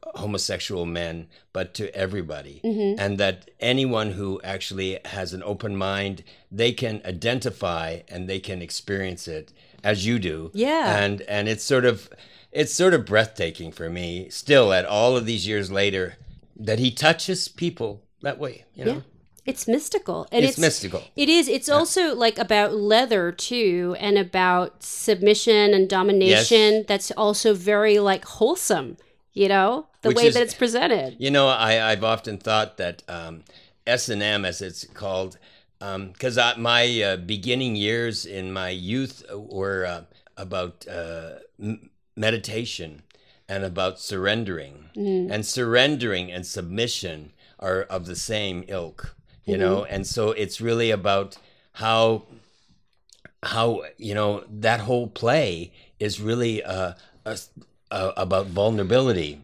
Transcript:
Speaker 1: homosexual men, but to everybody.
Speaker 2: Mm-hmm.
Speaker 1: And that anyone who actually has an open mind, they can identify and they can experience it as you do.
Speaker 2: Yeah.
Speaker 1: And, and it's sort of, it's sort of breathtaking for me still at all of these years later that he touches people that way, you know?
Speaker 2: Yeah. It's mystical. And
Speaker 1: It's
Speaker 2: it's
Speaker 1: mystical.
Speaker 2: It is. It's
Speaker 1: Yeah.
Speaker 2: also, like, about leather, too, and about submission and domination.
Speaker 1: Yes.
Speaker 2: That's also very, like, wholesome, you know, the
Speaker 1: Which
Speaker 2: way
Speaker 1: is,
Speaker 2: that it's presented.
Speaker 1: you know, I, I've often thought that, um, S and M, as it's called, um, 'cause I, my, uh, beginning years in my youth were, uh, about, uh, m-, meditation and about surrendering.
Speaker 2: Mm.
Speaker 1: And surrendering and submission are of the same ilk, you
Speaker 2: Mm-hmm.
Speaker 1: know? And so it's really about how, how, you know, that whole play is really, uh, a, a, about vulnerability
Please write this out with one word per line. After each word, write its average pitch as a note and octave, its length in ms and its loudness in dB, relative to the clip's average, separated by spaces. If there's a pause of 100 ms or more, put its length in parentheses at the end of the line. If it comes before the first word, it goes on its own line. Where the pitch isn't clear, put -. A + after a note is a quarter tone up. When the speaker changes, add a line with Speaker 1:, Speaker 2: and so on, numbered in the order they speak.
(140)
Speaker 1:
homosexual G2 720 -6
men, E2+ 420 -6 (240)
but F#2 220 -6
to - 200 -8
everybody. D2+ 680 -6
Speaker 2:
Mm-hmm. G#3 340 -2
Speaker 1:
And G2+ 200 -2
that F#2+ 320 -2 (100)
anyone A#2+ 520 0
who G2 300 -6
actually F#2+ 600 -6
has F#2+ 280 -8
an F#2 120 -10
open G2+ 320 -6
mind, G2 480 -4 (260)
they A2+ 220 0
can A2 320 -6
identify F2+ 1040 -4
and F2+ 200 -12
they F#2+ 120 -6
can F#2 220 -10
experience F#2 680 -8
it D#2 240 -12 (320)
as G2+ 220 2
you A#2+ 120 2
do. E2 360 -6
Speaker 2:
Yeah. C4 500 2
Speaker 1:
And, G2+ 180 -2
and G#2 240 -4
it's G#2+ 160 -2
sort B2+ 220 2
of, A#2 240 2 (420)
it's C#3+ 240 -2
sort F3+ 200 6
of B2+ 120 2
breathtaking F#2 640 0
for E2 180 -10
me F2 420 -6
still B2+ 420 6
at F#2 140 4
all A#2 300 4
of A#2+ 100 -2
these G#2+ 200 -4
years G#2 240 -2
later G2 460 0 (400)
that G#2+ 240 -2
he B2+ 100 2
touches E3 580 0
people A#2+ 540 -6 (200)
that C3+ 160 -6
way, C3 260 -10 (100)
you - 100 -12
know? A3+ 100 0
Speaker 2:
Yeah. D#4 60 -8 (440)
It's - 220 -6
mystical. C4 640 -2
And A#3+ 140 4
Speaker 1:
It's C4+ 80 4
Speaker 2:
it's - 80 -6
Speaker 1:
mystical. G2 420 0 (140)
Speaker 2:
It C#4+ 120 2
is. D#4+ 200 6
It's C4 200 -2
Speaker 1:
Yeah. C#4+ 60 4
Speaker 2:
also, E4 400 2
like, A3+ 240 2
about G#3 360 2
leather, G#3 580 4
too, F3+ 680 0
and G3+ 180 2
about F3+ 680 2
submission G#3 920 4
and F#3+ 140 6
domination. G3 840 6
Speaker 1:
Yes. G#3+ 120 0
Speaker 2:
That's G3+ 300 -2
also G#3 380 4
very, G#3 440 4
like, G3 260 2
wholesome, G#3+ 760 0 (340)
you G3 160 4
know, G3 380 2 (160)
the A#3 80 4
Speaker 1:
Which - 80 2
Speaker 2:
way A#3 100 8
Speaker 1:
is, A3 60 6
Speaker 2:
that A#3+ 100 4
it's A#3 100 -4
presented. A3+ 640 0
Speaker 1:
you C3 120 -2
know, C#3 180 6
I, A2+ 420 4
I've G#2 140 0
often A2+ 340 -2
thought G#2+ 380 0
that, F2 320 -6
um, E2 340 -12 (420)
S A#2+ 240 0
and G#2 140 -2
M, G#2 220 0
as F2+ 180 -6
it's F2+ 220 -12
called, F#2+ 540 -8 (420)
um, G2 320 -10
'cause B2 260 -4
I, A#2+ 180 2
my, A#2+ 460 2
uh, G2 140 0
beginning G#2+ 580 -4
years A2 500 -4
in F#2+ 280 -10
my F#2 180 -6
youth G#2 540 -6 (100)
were, G2 500 -4
uh, E2+ 180 -6 (340)
about, F#2 500 -8
uh, E2 540 -12 (200)
m-, G#2 300 -8 (240)
meditation A2 880 -4 (460)
and G2 160 -6
about F#2 340 -4
surrendering. F#2 960 -4
Speaker 2:
Mm. F#3+ 360 -2
Speaker 1:
And G#2+ 120 -4
surrendering A#2+ 880 2
and F2+ 160 -10
submission F2 840 -6 (260)
are F#2+ 240 -2
of F#2 240 -8
the F2+ 100 -12
same F#2+ 520 -6
ilk, F2 480 -10 (280)
you - 100 -2
Speaker 2:
Mm-hmm. F#3+ 80 0
Speaker 1:
know? F#3 220 2
And - 220 -6
so G#2+ 240 -2
it's G#2 300 -4
really A#2 300 0
about G2 460 0 (380)
how, A2+ 500 2 (1160)
how, A2+ 400 0 (160)
you G#2 160 -8
know, G#2 340 0
that A2 320 0
whole A#2+ 280 -2
play A2+ 640 0 (260)
is G2+ 220 -4
really, A2+ 420 -2
uh, F#2 300 -4 (320)
a, F#2 140 -8 (520)
a, F#2+ 260 -2
about F#2+ 300 0
vulnerability G2+ 960 0